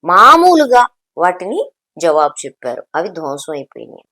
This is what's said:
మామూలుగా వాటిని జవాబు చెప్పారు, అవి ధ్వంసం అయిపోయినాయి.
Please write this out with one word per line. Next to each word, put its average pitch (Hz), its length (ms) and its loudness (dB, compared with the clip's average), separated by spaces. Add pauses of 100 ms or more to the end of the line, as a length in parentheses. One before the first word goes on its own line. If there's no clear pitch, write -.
మామూలుగా 262 840 4 (300)
వాటిని 185 520 -4 (280)
జవాబు 151 480 -2
చెప్పారు, 123 480 -12
అవి 170 140 -6
ధ్వంసం 156 440 -12
అయిపోయినాయి. 127 600 -16